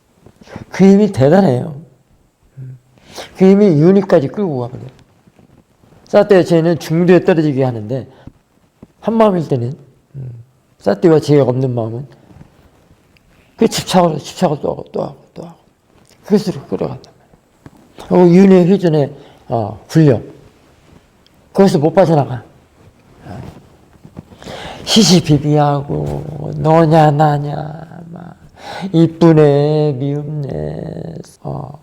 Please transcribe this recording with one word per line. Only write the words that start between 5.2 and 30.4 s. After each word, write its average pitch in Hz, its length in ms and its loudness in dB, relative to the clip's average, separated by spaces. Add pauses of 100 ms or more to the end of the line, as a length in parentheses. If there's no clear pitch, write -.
싸떼와 202 360 4
지혜는 170 360 0
중도에 175 460 2
떨어지게 151 400 0
하는데 117 440 -8 (920)
한마음일 208 480 0
때는, 123 240 -4 (420)
음, 123 280 -16 (360)
싸떼와 185 420 2
지혜가 143 240 2
없는 127 300 -2
마음은 117 320 -8 (1500)
그 226 120 2
집착으로, 175 500 -2
집착을 147 420 -4
또 - 100 -6
하고, - 220 -8
또 - 100 -6
하고. - 200 -14 (1040)
그것으로 175 420 -2
끌어간단 160 460 -10 (960)
말이야. 180 160 4
어, 175 40 8
윤회 185 380 6
회전의, 165 480 0 (340)
어, 107 400 -6
굴력. 147 340 2 (1300)
거기서 190 260 2
못 156 140 0
빠져나가. 147 500 0 (840)
어. - 140 -16 (1400)
시시비비하고, 147 1700 -2
너냐, 156 540 4
나냐, 147 1000 -4
막, - 260 -20 (560)
이쁘네, 151 1040 2
미흡네, 143 880 -8 (600)